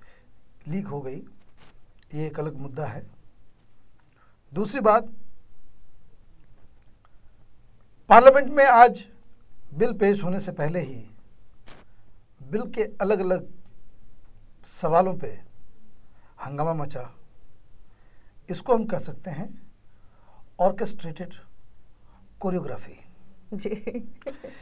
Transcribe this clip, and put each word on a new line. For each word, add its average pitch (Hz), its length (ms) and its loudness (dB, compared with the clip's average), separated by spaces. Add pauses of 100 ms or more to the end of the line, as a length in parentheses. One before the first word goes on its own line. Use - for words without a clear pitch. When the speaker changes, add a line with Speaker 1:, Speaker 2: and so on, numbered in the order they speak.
(680)
Speaker 1:
लीक 196 180 -4
हो 143 140 -8
गई, 135 180 -8 (960)
ये 156 120 -4
एक 151 120 -8
अलग 151 160 -6
मुद्दा 143 320 -6
है। - 200 -8 (1500)
दूसरी 208 260 -2
बात, 214 240 6 (3000)
पार्लियामेंट 269 400 12
में 285 180 8
आज 247 380 10 (680)
बिल 156 180 2
पेश 202 320 4
होने 185 160 2
से - 120 -6
पहले 160 280 0
ही 131 300 -8 (1300)
बिल 151 200 -2
के - 200 -4
अलग-अलग 190 680 0 (1160)
सवालों 165 480 2
पे - 140 -2 (1160)
हंगामा 147 300 -2
मचा। 139 400 -2 (1400)
इसको 185 240 0
हम 226 100 4
कह - 140 0
सकते - 320 -4
हैं - 420 -6 (880)
orchestrated 185 720 0 (1040)
choreography। - 600 -4 (540)
Speaker 2:
जी। 202 160 -4 (920)